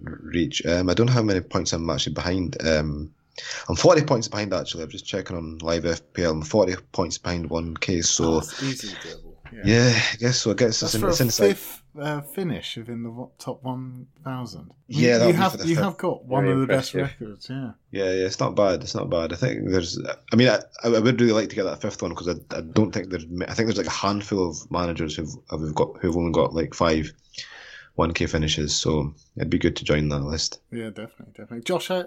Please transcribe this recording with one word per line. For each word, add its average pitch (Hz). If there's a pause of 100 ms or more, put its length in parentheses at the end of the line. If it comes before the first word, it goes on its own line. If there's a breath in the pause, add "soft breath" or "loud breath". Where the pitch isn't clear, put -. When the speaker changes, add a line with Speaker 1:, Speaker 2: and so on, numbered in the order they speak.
(240)
Speaker 1:
reach. 78
Um, 87
I 87
don't 117
know 127
how 120
many 98
points -
I'm 82
actually 73
behind. 87
Um, 76 (540 loud breath)
I'm -
forty 160
points 120
behind, 104
actually. 80
I'm 71
just -
checking 92
on 80
live 82
F 85 (120)
P 95
L. 82
I'm 78
forty 92 (160)
points 85
behind 87
one 82
K, 87
so -
Speaker 2:
Oh, 82
that's -
easily 127
doable. - (140)
Yeah. 113
Speaker 1:
Yeah, 117 (140)
I -
guess 123
so. 110
I -
guess 110
Speaker 2:
That's -
Speaker 1:
it's 110
Speaker 2:
for 196
Speaker 1:
in, -
Speaker 2:
a 170
Speaker 1:
it's 135
inside. 110
Speaker 2:
fifth, - (180)
uh, 147
finish 143
within 117
the 117
wa-, 120 (100)
top -
one 127 (180)
thousand. 127 (160)
You, 120
Speaker 1:
Yeah, 120
that 113
Speaker 2:
you -
Speaker 1:
would -
be 170
Speaker 2:
have, 185
Speaker 1:
for -
the 165
Speaker 2:
you 165
Speaker 1:
fifth. 143
Speaker 2:
have 98
got -
one 131
Speaker 3:
Very 135
Speaker 2:
of 135
the 135
best 131
Speaker 3:
impressive. -
Speaker 2:
records, 104
yeah. 127 (180)
Speaker 1:
Yeah, 95
yeah, 92
it's -
not 131
bad. 95
It's -
not 101
bad. 82
I -
think 110
there's, 92 (320)
I 113
mean, 123
I, 104 (240)
I, 120
I 117
would 113
really 120
like 107
to 98
get 101
that 80
fifth 104
one 87
'cause 85
I, -
I 82
don't 85
think 92
there's 87
ma-, 87
I -
think 113
there's, 101
like, 82
a -
handful 101
of 80 (120)
managers 82
who've, 78 (160)
who've 78
got, 82
who've 85
only 85
got, 80
like, 78
five 80 (840 loud breath)
one 80
K 85
finishes, 78
so 78 (240)
it'd 82
be 87
good 82
to -
join 76
that 71
list. 73 (120)
Speaker 2:
Yeah, 113
definitely, 107
definitely. 117
Josh, -
how, 185